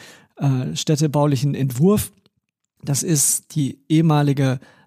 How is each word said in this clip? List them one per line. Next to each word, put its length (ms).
äh, 380
städtebaulichen 800
Entwurf. 560
Das 200
ist 520
die 240
ehemalige 720